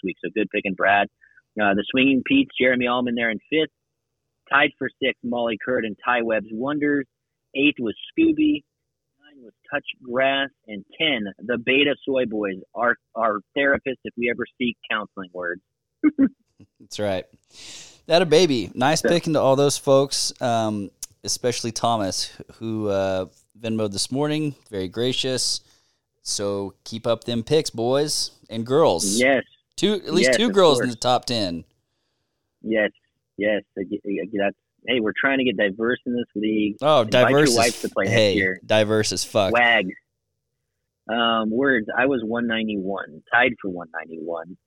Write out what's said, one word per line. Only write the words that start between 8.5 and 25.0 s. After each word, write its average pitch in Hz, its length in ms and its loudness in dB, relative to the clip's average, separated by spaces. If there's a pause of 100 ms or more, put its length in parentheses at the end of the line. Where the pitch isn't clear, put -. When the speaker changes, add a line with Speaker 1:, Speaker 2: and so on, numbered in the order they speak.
Speaker 1:
Nine 285 240 -20
was 110 100 -20 (200)
Touch 143 120 -6 (180)
Grass. 135 480 -2 (180)
And 101 160 -12 (160)
ten, 131 240 -2 (140)
the 117 200 -4
Beta 131 380 2 (100)
Soy 131 200 0
Boys, 101 320 -4 (160)
our, 117 200 0 (200)
our 110 260 0 (140)
therapist 139 500 0
if 107 140 -10
we 120 120 -2
ever 117 140 -6 (140)
seek 120 180 -4 (140)
counseling 101 420 -8
words. 90 300 -8 (420)
<laughs> - 760 -2
Speaker 2:
That's - 200 -14
right. 98 240 -2 (840)
That 165 160 4
a 180 40 2
baby. 147 480 4
Nice 147 260 2
Speaker 1:
So - 80 0
Speaker 2:
picking 170 240 2
to 143 80 2
all 131 160 6
those 143 220 2
folks, - 600 2
um, 110 500 -2 (340)
especially 117 480 -4
Thomas, 110 580 -2 (260)
who, 110 320 -4
uh, 95 380 0 (320)
Venmo'd 110 340 -2
this 98 200 -6
morning. 151 420 -2 (160)
Very 92 180 -6
gracious. 123 720 -2 (600)